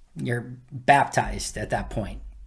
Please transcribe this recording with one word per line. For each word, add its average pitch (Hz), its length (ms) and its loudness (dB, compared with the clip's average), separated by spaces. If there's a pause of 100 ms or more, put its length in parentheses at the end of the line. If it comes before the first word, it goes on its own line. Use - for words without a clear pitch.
(160)
you're 120 400 -4 (160)
baptized 135 880 2
at 107 140 -4
that 107 180 -2
point. 98 320 -6 (260)